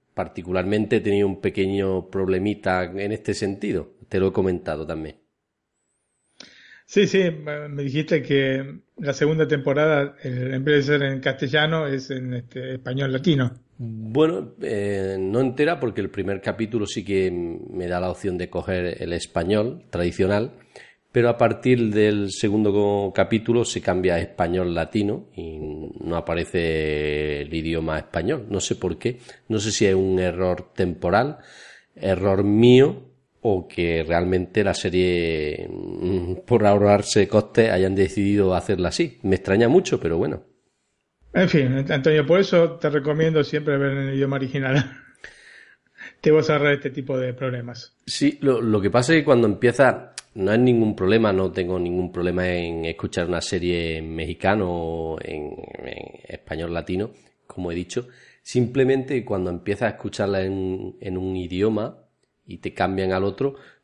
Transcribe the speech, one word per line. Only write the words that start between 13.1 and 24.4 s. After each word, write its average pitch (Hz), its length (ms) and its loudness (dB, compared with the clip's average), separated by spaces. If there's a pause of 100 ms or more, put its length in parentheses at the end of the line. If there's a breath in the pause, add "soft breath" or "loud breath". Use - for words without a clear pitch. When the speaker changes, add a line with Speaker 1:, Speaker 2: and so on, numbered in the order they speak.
Speaker 2:
latino. 135 400 2 (280)
Speaker 1:
Bueno, 117 800 0
eh, 98 600 -2
no 95 200 0
entera, 143 380 0
porque 113 220 -2
el 95 100 -4
primer 98 300 -4
capítulo 107 460 -4
sí 95 180 -8
que 95 260 0
me 87 560 -6
da 87 140 -2
la 90 100 -2
opción 90 260 -4
de 90 140 -6
coger 90 500 -4
el 85 120 -4
español 104 800 -2
tradicional, 95 640 0 (580 loud breath)
pero 120 160 4
a 117 100 0
partir 117 560 2
del 104 380 4
segundo 104 400 2
co-, 101 420 2
capítulo 113 500 0
se - 160 -6
cambia 90 360 0
a 85 40 0
español 87 540 -2